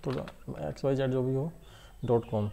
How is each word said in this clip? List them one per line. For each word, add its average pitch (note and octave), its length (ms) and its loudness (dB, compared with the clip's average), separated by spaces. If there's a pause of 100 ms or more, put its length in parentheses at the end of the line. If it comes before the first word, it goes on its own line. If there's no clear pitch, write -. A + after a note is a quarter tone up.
तो C#3+ 80 0 (480)
एक्स D3 240 -4
वाई C3+ 120 4
जेड C3+ 140 2
जो C3 120 2
भी C3 120 2
हो, C#3 160 0 (540)
डॉट A#2 260 4
कॉम। G#2 220 2